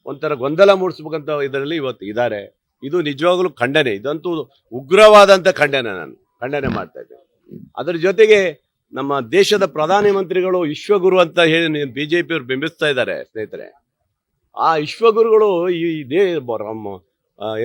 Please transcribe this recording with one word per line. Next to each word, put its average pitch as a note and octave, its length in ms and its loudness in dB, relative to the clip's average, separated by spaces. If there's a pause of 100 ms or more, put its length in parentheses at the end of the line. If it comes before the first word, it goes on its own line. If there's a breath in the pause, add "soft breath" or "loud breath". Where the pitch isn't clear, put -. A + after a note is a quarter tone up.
ಒಂಥರ C#3+ 260 -8 (100)
ಗೊಂದಲ D#3+ 280 4 (100)
ಮೂಡಿಸ್ಬೇಕಂತ D#3 500 -8 (180)
ಇದರಲ್ಲಿ C#3 340 -6
ಇವತ್ತು B2+ 240 -8
ಇದ್ದಾರೆ. G#2+ 340 -2 (420)
ಇದು C#3 200 -4
ನಿಜವಾಗ್ಲೂ E3+ 480 -2 (100)
ಖಂಡನೆ, C3+ 380 0
ಇದಂತೂ D3+ 320 -8 (500)
ಉಗ್ರವಾದಂಥ G3 680 6 (120)
ಖಂಡನೆ, C#3 300 -2 (100)
ನಾನು C#2 140 -12 (260)
ಖಂಡನೆ C3+ 360 -6
ಮಾಡ್ತಾ F2+ 240 -10
ಇದ್ದೇನೆ. - 240 -20 (540)
ಅದ್ರ D3+ 160 -4 (120)
ಜೊತೆಗೆ G#3+ 340 6 (520)
ನಮ್ಮ C#3 200 -6 (260)
ದೇಶದ G3 260 2 (120)
ಪ್ರಧಾನಮಂತ್ರಿಗಳು F#3 840 0 (140)
ವಿಶ್ವಗುರು F#3 460 0
ಅಂತ F3 200 2 (140)
ಹೇಳಿ D#3+ 320 0
ಬಿ C3+ 220 -6
ಜೆ D#3+ 160 -2
ಪಿ D#3+ 120 -10
ಅವ್ರು C#3 160 -6
ಬಿಂಬಿಸ್ತಾ D3+ 380 -4
ಇದ್ದಾರೆ A2+ 280 -2 (140)
ಸ್ನೇಹಿತರೆ. F#2+ 360 -12 (880)
ಆ C3 180 0
ವಿಶ್ವಗುರುಗಳು G#3+ 760 2 (180)
ಈ F3 140 -2 (300)
ದೇ-, F3+ 260 2 (100)
ಬ-, A2 200 -4
ನಮ್ಮ, A2 200 -10 (520)
ಆ, A2 240 -6